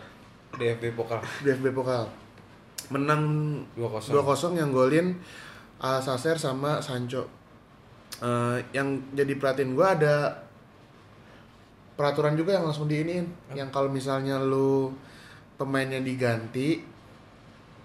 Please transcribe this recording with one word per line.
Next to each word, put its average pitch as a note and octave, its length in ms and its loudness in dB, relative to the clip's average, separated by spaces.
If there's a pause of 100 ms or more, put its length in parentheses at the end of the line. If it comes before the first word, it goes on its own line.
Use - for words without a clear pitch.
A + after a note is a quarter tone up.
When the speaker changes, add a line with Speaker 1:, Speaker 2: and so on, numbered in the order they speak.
(540)
Speaker 1:
D C3 140 -6
F A#2 100 2
B A#2 140 -2
Pokal. A2+ 300 -2 (180)
Speaker 2:
D C#3 80 0
F C3 140 2
B C3+ 80 4
Pokal. B2+ 340 0 (840)
Menang D3 340 2 (480)
Speaker 1:
Dua A#2 160 -4
kosong. A2 240 -6
Speaker 2:
dua C#3+ 140 6
kosong C#3+ 280 2
yang D#3+ 140 2
golin, D3 480 4 (600)
uh, C3 200 0
Sacer C3 380 0
sama D3 420 0
Sancho. B2 460 -4 (960)
Eh, A#2+ 400 0 (140)
yang C3+ 120 0 (280)
jadi C#3 220 2
perhatiin C3+ 380 0
gua F3+ 240 4
ada D3 400 2 (1600)
peraturan D3 420 2
juga E3 180 0
yang F3 120 2
langsung D3 220 -2
diiniin. E3+ 400 -2 (180)
Speaker 1:
Apa? C#3 100 -14
Speaker 2:
Yang C3+ 160 -6
kalau C#3 180 0
misalnya C3+ 500 -2
lu C3+ 520 2 (640)
pemainnya C3+ 460 -2
diganti, B2+ 800 0 (1040)